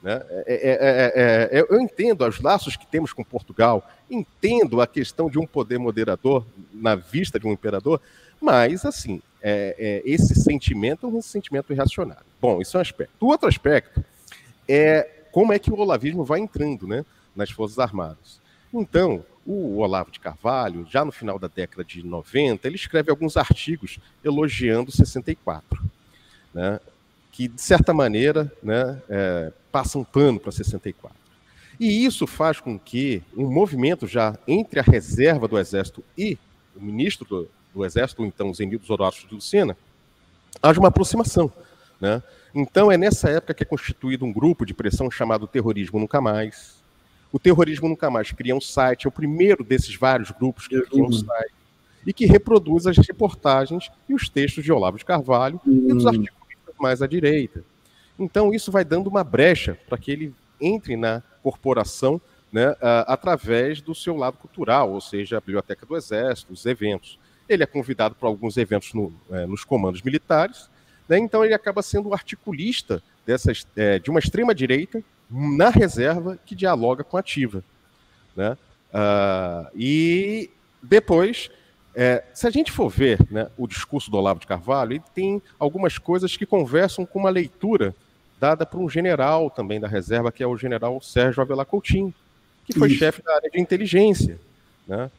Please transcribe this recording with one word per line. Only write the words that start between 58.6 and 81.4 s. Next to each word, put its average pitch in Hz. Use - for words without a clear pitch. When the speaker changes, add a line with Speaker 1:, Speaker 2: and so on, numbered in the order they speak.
Speaker 1:
vai 185
dando 175
uma 190
brecha 135
pra 123
que -
ele 147
entre 170
na 113
corporação, 131
né, 120
a-, 117
através 139
do 160
seu 175
lado 131
cultural, 131
ou 98
seja, 101
a -
Biblioteca 98
do 160
Exército, 117
os 92
eventos. 104
Ele 180
é -
convidado 120
pra 123
alguns 107
eventos 107
no, 95
é, 92
nos 95
comandos 95
militares, 156
né, 170
então 220
ele 220
acaba 202
sendo 202
o 196
articulista 190
dessas, 123
é, 101
de 87
uma 156
extrema-direita 180
na 143
reserva 170
que -
dialoga 143
com -
a 190
ativa, 110
né? 107
Ah, 95
e 170
depois, 190